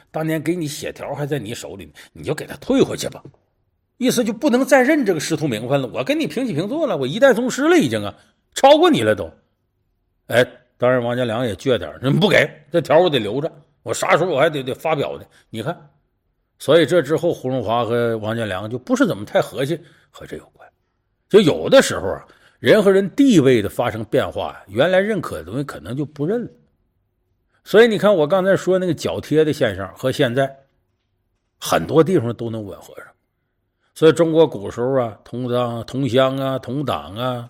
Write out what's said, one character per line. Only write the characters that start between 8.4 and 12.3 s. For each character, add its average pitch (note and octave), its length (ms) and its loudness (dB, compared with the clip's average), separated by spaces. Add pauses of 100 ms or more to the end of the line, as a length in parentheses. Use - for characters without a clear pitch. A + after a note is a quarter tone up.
超 C#4+ 220 8
过 F4 120 4
你 E3 140 2
了 G#2+ 120 4
都。 F#2 160 -8 (960)
哎， A#2+ 180 2 (320)
当 B2 140 2
然 B2+ 100 2
王 A#2+ 140 -4
家 B2+ 80 -2
良 A#2+ 240 -2
也 G2 80 -6
倔 B2 220 -2
点 E2 120 -8
儿， - 100 -18
人 C#3 200 0
不 G3 80 4
给， C3 180 4 (240)